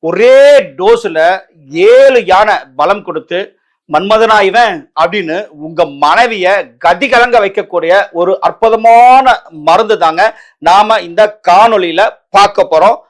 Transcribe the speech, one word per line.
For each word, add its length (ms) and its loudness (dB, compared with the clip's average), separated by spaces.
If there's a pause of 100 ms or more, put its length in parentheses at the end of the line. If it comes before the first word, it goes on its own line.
ஒரே 280 2 (440)
டோஸ்ல 400 -2 (720)
ஏழு 260 4 (120)
யானை 260 2 (220)
பலம் 280 -2
கொடுத்து, 320 -10 (560)
"மன்மதனா 420 0 (120)
இவன்?" 280 -2 (240)
அப்படின்னு 360 -4 (300)
உங்க 180 -4 (200)
மனைவிய 420 0 (380)
கதிகலங்க 600 0
வைக்கக்கூடிய 480 -4 (280)
ஒரு 120 -2 (160)
அற்புதமான 760 2 (420)
மருந்து 340 0
தாங்க 200 -2 (460)
நாம 300 2 (100)
இந்த 140 -2 (260)
காணொளியில 540 2 (340)
பார்க்க 360 0
போறோம். 260 2 (120)